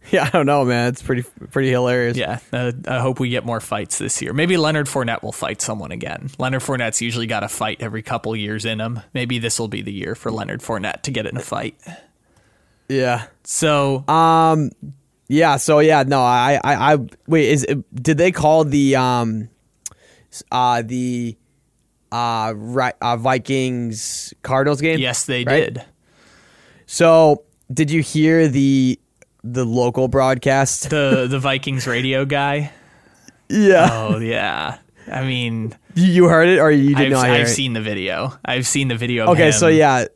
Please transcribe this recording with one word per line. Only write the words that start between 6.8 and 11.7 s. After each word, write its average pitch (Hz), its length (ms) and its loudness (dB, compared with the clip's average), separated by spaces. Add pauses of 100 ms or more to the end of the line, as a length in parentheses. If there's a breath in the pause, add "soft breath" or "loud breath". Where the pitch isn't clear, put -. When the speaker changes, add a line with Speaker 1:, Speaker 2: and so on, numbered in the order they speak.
Speaker 2:
usually 117 240 -6
got 110 180 -4
a 101 40 -8
fight - 340 -6
every 110 220 -8
couple 113 320 -6
years 107 300 -8
in 110 140 -4
him. 113 200 -6 (160)
Maybe 123 240 -4
this 113 200 -4
will 113 80 -4
be 104 140 -8
the 104 100 -10
year 101 220 -8
for - 180 -10
Leonard 110 300 -10
Fournette 104 400 -8
to 139 100 -8
get 113 140 -6
in 120 120 -10
a - 40 -6
fight. - 340 -8 (1120 loud breath)